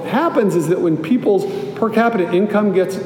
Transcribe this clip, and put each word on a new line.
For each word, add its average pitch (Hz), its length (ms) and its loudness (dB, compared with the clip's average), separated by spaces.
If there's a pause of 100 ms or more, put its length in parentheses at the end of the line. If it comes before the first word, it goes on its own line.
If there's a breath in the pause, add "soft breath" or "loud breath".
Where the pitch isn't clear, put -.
happens 233 480 0
is 160 140 0
that 185 120 0
when 165 160 0
people's 190 480 0 (320 loud breath)
per 220 140 0
capita 220 420 0
income 208 400 2
gets 180 340 0